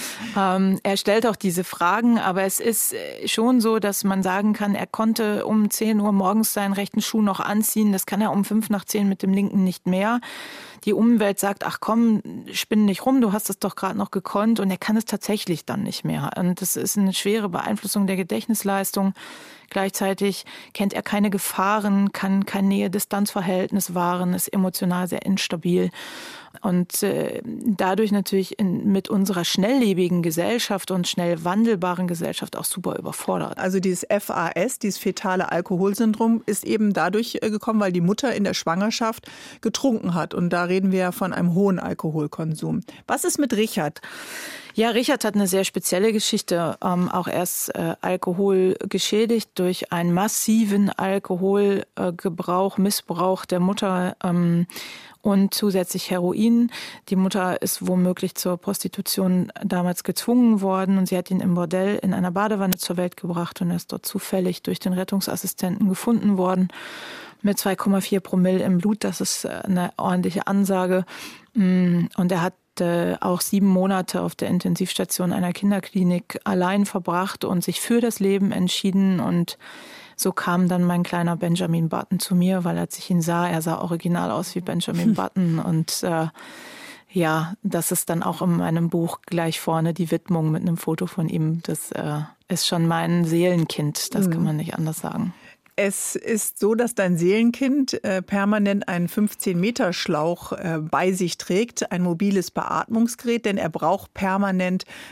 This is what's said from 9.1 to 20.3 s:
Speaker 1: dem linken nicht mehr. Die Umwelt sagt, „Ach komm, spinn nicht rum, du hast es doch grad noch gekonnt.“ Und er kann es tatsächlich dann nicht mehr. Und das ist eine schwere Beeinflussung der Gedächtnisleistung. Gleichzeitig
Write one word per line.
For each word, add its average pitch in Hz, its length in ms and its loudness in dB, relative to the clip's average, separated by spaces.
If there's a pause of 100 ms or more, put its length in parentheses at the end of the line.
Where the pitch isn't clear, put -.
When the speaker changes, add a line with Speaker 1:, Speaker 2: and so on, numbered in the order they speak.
Speaker 1:
dem 190 80 2
linken 202 320 2
nicht 185 240 -2
mehr. 202 320 2 (640)
Die 208 80 2
Umwelt 214 480 4
sagt, 202 260 -2
„Ach - 140 -6
komm, 226 420 2 (300)
spinn - 320 2
nicht 196 220 2
rum, 262 160 4
du 214 100 4
hast 214 180 -2
es 202 100 -6
doch - 180 -4
grad 285 180 -2
noch 202 160 -4
gekonnt.“ 214 480 0
Und 196 100 2
er 180 80 0
kann 220 200 0
es 214 80 0
tatsächlich 196 600 -2
dann - 180 -4
nicht - 200 -6
mehr. 156 340 -2
Und 180 240 0
das 185 140 -2
ist 196 220 -4
eine 190 160 2
schwere 208 340 0
Beeinflussung 202 580 -2
der 190 120 0
Gedächtnisleistung. 196 960 0 (560)
Gleichzeitig 196 760 -2 (280)